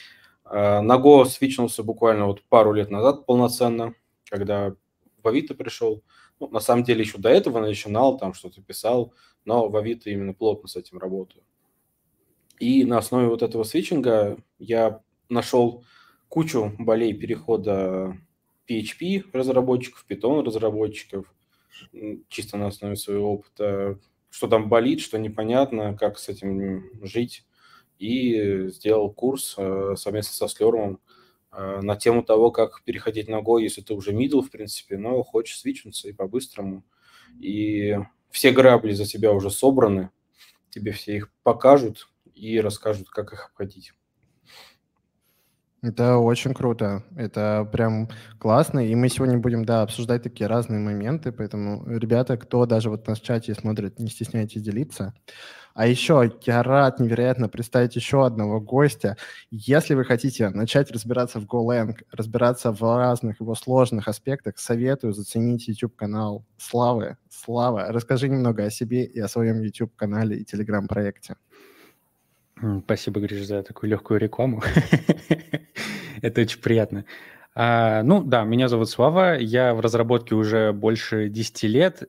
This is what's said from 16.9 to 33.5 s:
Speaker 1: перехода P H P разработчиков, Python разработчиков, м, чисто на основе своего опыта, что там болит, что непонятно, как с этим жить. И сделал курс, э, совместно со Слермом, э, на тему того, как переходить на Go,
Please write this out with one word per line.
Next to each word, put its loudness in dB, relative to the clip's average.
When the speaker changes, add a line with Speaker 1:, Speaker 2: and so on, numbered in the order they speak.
Speaker 1:
перехода -4
P -4
H -8
P -4
разработчиков, -2
Python -2
разработчиков, -6
м, -14
чисто -12
на -4
основе -8
своего -4
опыта, -6
что -8
там 2
болит, 4
что -6
непонятно, -2
как -2
с -12
этим -6
жить. -6
И 0
сделал 0
курс, -4
э, -4
совместно -6
со -4
Слермом, 0
э, -8
на -2
тему 2
того, 6
как -2
переходить -6
на -6
Go, 2